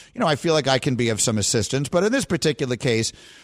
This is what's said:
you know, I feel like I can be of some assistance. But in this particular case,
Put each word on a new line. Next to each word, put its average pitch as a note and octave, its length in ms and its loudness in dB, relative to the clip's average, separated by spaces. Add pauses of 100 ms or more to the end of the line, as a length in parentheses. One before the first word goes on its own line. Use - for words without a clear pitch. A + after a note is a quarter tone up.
(140)
you - 80 -6
know, G3+ 60 2
I D3+ 80 2
feel E3 180 0
like D3 140 0
I C3+ 120 4
can C3 160 0
be A#2 140 0
of G#2+ 100 0
some A2+ 200 0
assistance. B2 500 0
But F3 140 2
in G#3+ 80 2
this B3 140 0
particular D3 520 -2
case, A2+ 340 -2 (320)